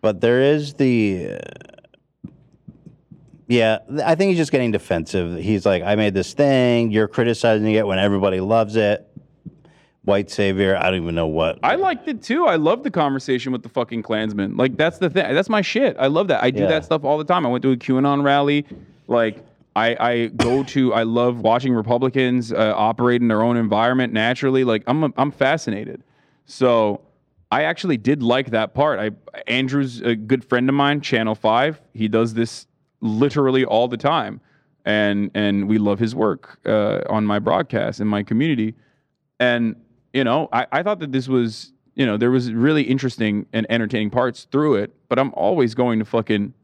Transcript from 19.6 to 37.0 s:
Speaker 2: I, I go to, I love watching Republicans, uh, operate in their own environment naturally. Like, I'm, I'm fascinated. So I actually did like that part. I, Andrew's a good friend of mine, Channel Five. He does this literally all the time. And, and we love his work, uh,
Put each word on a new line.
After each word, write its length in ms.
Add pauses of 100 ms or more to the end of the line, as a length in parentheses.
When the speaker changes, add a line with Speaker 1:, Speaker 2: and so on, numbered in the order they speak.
Speaker 2:
I, 240
I 280
go 360
to, 300
I 80
love 380
watching 340
Republicans, 760
uh, 240
operate 440
in 80
their 140
own 140
environment 560
naturally. 520
Like, 220
I'm, 300
I'm 140
fascinated. 720 (440)
So 540 (520)
I 120
actually 320
did 260
like 280
that 240
part. 260
I, 100 (380)
Andrew's 520
a 160
good 280
friend 240
of 60
mine, 280
Channel 320
Five. 460 (140)
He 140
does 260
this 320 (340)
literally 640
all 240
the 80
time. 440 (440)
And, 500
and 340
we 100
love 200
his 160
work, 520
uh, 420